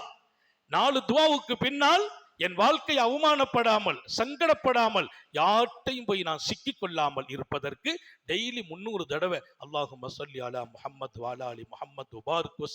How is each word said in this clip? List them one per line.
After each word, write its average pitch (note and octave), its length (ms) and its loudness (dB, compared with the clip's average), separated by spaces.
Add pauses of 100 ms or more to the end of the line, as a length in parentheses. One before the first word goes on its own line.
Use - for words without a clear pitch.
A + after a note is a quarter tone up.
(720)
நாலு B3 280 4
துவாவுக்கு C#4 600 2
பின்னால் C#4+ 440 4 (340)
என் F3+ 220 -2
வாழ்க்கை C#4+ 380 4
அவமானப்படாமல், A#3 1000 2 (140)
சங்கடப்படாமல், A#3+ 960 2 (260)
யார்ட்டையும் A3+ 720 2
போய் G3 160 0
நான் D#3+ 160 -2
சிக்கிக் - 420 -8
கொள்ளாமல் D3 480 -2
இருப்பதற்கு C#3 640 -6 (360)
டெய்லி A#3 400 -4
முந்நூறு F#3+ 380 -8
தடவை D#3 340 -2 (200)
"அல்லாஹும்ம C3+ 580 -8
ஸல்லி C#3 240 -10
அலா B2 260 -6
முஹம்மத் C3+ 520 -14
வ A#2 80 -8
அலா B2+ 180 -8
ஆலி A#2 180 -12
முஹம்மத் C#3 500 -16
வ A2+ 120 -16
பாரிக் D#3+ 340 -4
வ D3 160 -6